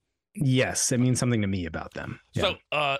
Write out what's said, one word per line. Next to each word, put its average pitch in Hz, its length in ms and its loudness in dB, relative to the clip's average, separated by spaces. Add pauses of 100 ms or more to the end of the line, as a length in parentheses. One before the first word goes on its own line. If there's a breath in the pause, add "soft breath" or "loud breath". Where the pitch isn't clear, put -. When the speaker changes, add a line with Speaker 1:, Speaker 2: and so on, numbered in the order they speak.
(380)
Speaker 1:
Yes, 127 540 2
it 123 80 2
means 127 180 4
something 120 240 2
to 101 60 0
me 95 180 -2
about - 280 -8
them. 123 260 -10 (140)
Speaker 2:
So, - 240 -2 (140)
Speaker 1:
Yeah. 147 60 -2
Speaker 2:
uh, 143 220 0